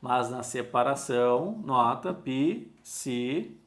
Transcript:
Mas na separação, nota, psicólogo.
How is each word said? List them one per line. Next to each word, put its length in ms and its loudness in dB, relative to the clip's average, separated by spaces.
Mas 300 0
na 120 -6
separação, 1200 0
nota, 500 2
psicólogo. 1500 -4